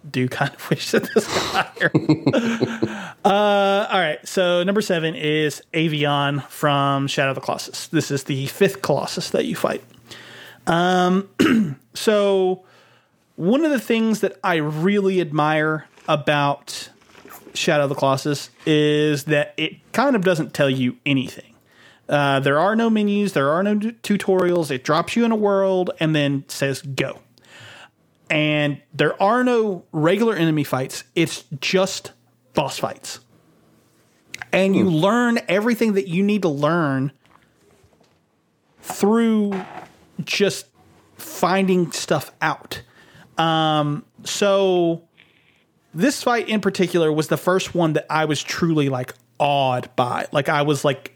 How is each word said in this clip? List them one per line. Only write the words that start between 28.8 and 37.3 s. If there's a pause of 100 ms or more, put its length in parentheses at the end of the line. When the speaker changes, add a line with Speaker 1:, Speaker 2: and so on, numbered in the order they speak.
Speaker 1:
there
are
no
regular
enemy
fights. (100)
It's (160)
just (420)
boss
fights. (1300)
And
you
Speaker 2:
Hmm.
Speaker 1:
learn (100)
everything
that
you
need
to
learn (1700)